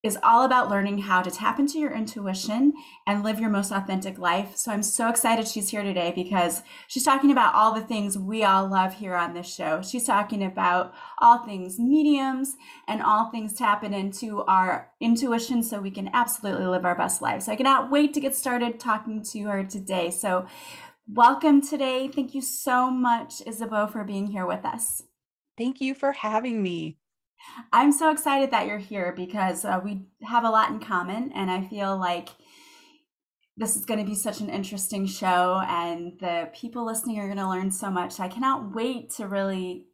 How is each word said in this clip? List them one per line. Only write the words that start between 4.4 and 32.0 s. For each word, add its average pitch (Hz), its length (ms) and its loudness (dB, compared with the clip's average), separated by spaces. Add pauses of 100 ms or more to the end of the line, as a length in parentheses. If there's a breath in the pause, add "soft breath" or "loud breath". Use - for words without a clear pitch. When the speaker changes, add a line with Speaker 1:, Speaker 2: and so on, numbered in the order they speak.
Speaker 1:
So - 140 -4
I'm 208 140 -2
so 226 240 0
excited 226 400 2
she's 202 220 -4
here 208 120 -4
today 180 320 -2
because 180 480 0 (240 loud breath)
she's 254 160 -4
talking 277 300 6
about 240 240 6
all 220 180 6
the 220 60 -2
things 208 360 -4
we 208 280 -2
all 196 240 4
love 190 260 2
here 185 220 -6
on 175 180 -2
this 180 180 -10
show. 160 300 -4
She's 233 220 -4
talking 202 400 0
about 185 500 0 (240 loud breath)
all 240 260 8
things 190 360 -8
mediums 269 760 4 (320 loud breath)
and 214 160 -2
all 220 300 4
things 220 220 -6
tapping 208 380 0
into 202 500 -4
our 185 580 2
intuition 233 640 2
so 214 160 -4
we 196 100 -6
can 196 220 -8
absolutely 202 540 0
live 180 180 0
our 175 120 2
best 175 240 -2
life. - 220 -4
So 226 80 -6
I 214 60 -2
cannot 262 340 2
wait 294 240 4
to 294 60 0
get 269 160 -2
started 240 420 -2
talking 220 540 -4
to 208 140 -8
her 196 180 -2
today. 190 480 -4
So 185 340 -2 (640 loud breath)
welcome 277 520 8
today. 269 460 -2
Thank 277 300 -4
you 269 40 -2
so 254 480 0
much, 247 560 0
Isabeau, 214 440 -2
for 208 160 -6
being 202 240 -4
here 190 180 -4
with - 180 -4
us. - 380 -6 (540)
Speaker 2:
Thank 254 240 -4
you 262 120 -2
for 277 200 0
having 220 500 -2
me. 165 360 -4 (720 loud breath)
Speaker 1:
I'm 277 200 6
so 320 180 4
excited 277 400 2
that 208 160 0
you're 208 120 -4
here 190 380 -4
because, 185 480 -2
uh, 190 180 -2
we 196 200 -6 (200)
have 233 200 0
a 226 80 2
lot 220 200 4
in 214 100 -6
common, 202 520 -4
and 190 180 -4
I 185 120 -2
feel 196 340 -4
like 175 340 -4 (1300 soft breath)